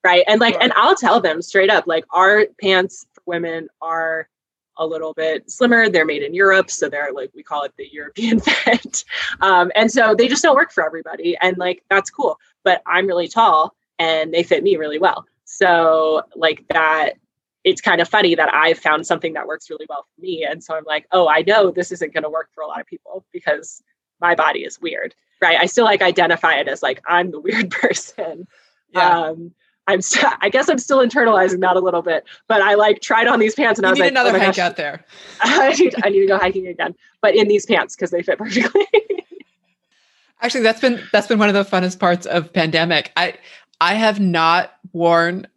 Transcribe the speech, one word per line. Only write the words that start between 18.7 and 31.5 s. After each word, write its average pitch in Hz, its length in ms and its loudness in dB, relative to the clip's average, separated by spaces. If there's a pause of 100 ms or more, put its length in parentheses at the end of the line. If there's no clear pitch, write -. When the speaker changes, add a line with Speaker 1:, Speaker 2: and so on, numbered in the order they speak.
Speaker 1:
found 156 260 -2
something 165 280 -4
that 151 140 -10
works 156 220 -12
really 156 200 -14
well 143 160 -14 (100)
for 165 60 -20
me. 165 280 -8
And 165 140 -10
so 160 120 -10
I'm 156 100 -10
like, 151 260 -6
"Oh, 180 160 4
I 156 140 2
know 196 300 4
this 180 200 -6
isn't 170 220 -8
gonna 151 160 -4
work 160 240 -8
for 160 80 -16
a 151 60 -10
lot 156 120 -10
of 160 80 -12
people - 460 -18
because 156 500 -6 (380)
my 170 140 2
body 156 280 -2
is - 160 -14
weird," - 340 -10 (280)
right? 170 180 2
I 175 60 2
still, 233 180 0
like, 208 180 4
identify 170 540 2
it 147 140 -2
as, 139 120 -8
like, 131 260 -4
I'm 175 240 0
the 151 100 -12
weird 208 300 -4
<laughs> - 100 -8
person. 175 680 -6 (460)
Speaker 2:
Yeah. 180 160 2 (180)
Speaker 1:
Um, 165 240 -12 (360)
I'm 190 140 0
st-, - 380 0
I 202 100 -2
guess 269 200 0
I'm 294 80 0
still 269 220 0
internalizing 220 640 2